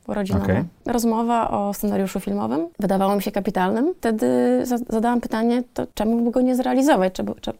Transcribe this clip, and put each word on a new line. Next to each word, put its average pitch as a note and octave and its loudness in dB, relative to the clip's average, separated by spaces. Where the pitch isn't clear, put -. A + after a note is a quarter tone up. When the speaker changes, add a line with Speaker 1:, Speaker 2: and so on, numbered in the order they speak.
Speaker 1:
rodzinowe. G3+ -2
Speaker 2:
Okej. G2 2
Speaker 1:
Rozmowa A#3 0
o G3+ -2
scenariuszu G3 -2
filmowym. A3 -4
Wydawało G3 2
mi G3 0
się G#3 -4
kapitalnym. G3+ 0
Wtedy A3+ -2
za-, B3 0
zadałam A#3 0
pytanie, A#3+ 0
to - -4
czemu A3+ 0
by A#3 0
go B3+ 2
nie B3+ 2
zrealizować? B3+ 2
Czemu, G#3 -6
cze-, - -8